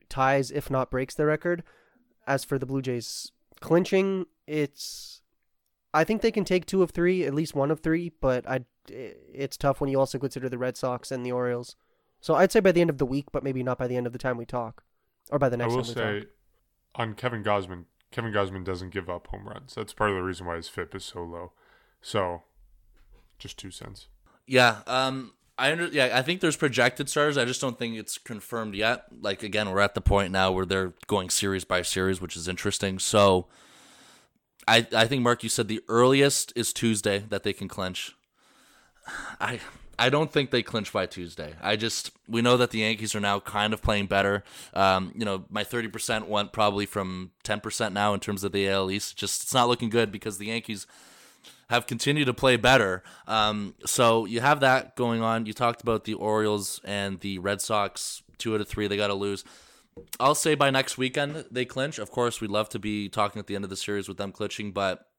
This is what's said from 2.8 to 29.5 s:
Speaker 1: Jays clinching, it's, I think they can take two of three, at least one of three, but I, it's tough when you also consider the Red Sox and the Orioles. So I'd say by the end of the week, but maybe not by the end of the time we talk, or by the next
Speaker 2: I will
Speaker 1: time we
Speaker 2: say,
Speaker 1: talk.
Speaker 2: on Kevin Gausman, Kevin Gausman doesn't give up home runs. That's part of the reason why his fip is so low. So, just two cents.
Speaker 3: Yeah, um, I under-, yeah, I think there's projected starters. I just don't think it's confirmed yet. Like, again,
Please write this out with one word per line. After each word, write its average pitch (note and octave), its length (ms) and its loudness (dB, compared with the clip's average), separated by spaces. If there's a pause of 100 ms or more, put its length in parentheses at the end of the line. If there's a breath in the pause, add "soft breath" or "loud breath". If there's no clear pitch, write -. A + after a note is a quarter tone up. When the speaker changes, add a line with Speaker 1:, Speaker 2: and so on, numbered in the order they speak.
Speaker 1:
Jays B2 500 -6 (300)
clinching, F#3+ 640 2 (200)
it's, - 760 -6 (720)
I D#3 100 6
think G#3+ 180 0
they A3+ 100 4
can G#3 120 0
take F3+ 220 2
two F#3+ 180 2
of E3+ 80 0
three, F3+ 320 2
at C#3 100 -2
least D3+ 220 -2
one C#3+ 160 2
of D3+ 80 -2
three, E3 400 -2
but B2+ 280 0
I, C3 180 -4 (240)
it's - 680 -10
tough C#3 240 0
when C#3 100 0
you C3+ 80 2
also C3+ 220 2
consider C3 300 -4
the B2 80 -6
Red B2+ 180 -4
Sox B2 340 -4
and B2 160 -6
the B2 60 -4
Orioles. B2 460 -4 (420)
So D#3 160 2
I'd F3+ 160 6
say A3+ 80 6
by F#3 140 6
the F3 80 6
end E3 80 4
of C#3+ 80 -2
the C#3 80 2
week, C3+ 260 -4
but C3+ 140 -4
maybe C3 180 -2
not B2 140 -2
by B2+ 100 -4
the B2 80 -2
end B2 100 -2
of A#2+ 60 -6
the A#2+ 80 -12
time B2+ 160 -2
we A#2 100 -10
talk, A#2 380 -8 (480)
or C#3+ 80 0
by C3+ 80 4
the A#2+ 80 2
next A#2+ 160 0
Speaker 2:
I A#2+ 60 0
will B2+ 60 0
Speaker 1:
time A#2 40 -6
we A#2 60 -8
Speaker 2:
say, G#2+ 260 -2
Speaker 1:
talk. G#2 100 -14 (640)
Speaker 2:
on A2+ 180 -4
Kevin A#2 300 -6
Gausman, F#2 420 0 (260)
Kevin A2+ 220 -6
Gausman F#2+ 320 0
doesn't F#2 240 -6
give F2+ 200 -6
up F2 180 -8
home G2+ 200 -12
runs. - 280 -16
That's G#2+ 180 -10
part G#2+ 160 2
of G2 80 0
the F2+ 60 -2
reason F2+ 220 -4
why E2+ 120 -4
his E2+ 100 -10
fip - 260 -10
is G2 120 -12
so F2 180 -10
low. E2+ 300 -12 (480 soft breath)
So, F2+ 420 -4 (960)
just - 180 -14
two F#2+ 140 -14
cents. - 380 -18 (360 soft breath)
Speaker 3:
Yeah, B2 400 6
um, C3 480 -2 (260)
I C3+ 120 2
under-, E3+ 160 -2
yeah, C3 260 2
I B2+ 80 4
think F3 200 -2
there's D#3+ 140 2
projected B2+ 540 2
starters. D3 280 2
I B2 80 2
just B2 140 -4
don't B2+ 200 -4
think A#2 180 -6
it's - 220 -10
confirmed A2 560 -8
yet. A2+ 300 0 (160)
Like, G2 200 -4
again, G#2 300 -2